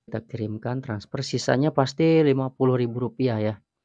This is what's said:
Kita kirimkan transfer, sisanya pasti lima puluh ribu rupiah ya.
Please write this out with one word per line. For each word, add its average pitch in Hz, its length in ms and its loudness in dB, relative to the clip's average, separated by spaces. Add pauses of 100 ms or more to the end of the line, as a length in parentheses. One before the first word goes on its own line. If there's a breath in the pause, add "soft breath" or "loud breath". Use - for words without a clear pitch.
Kita 113 160 -8
kirimkan 113 640 -8
transfer, 120 400 -8
sisanya 131 480 0
pasti 160 480 2
lima 135 320 2
puluh 127 240 2
ribu 120 320 -2
rupiah 117 320 -2
ya. 107 160 -2 (280)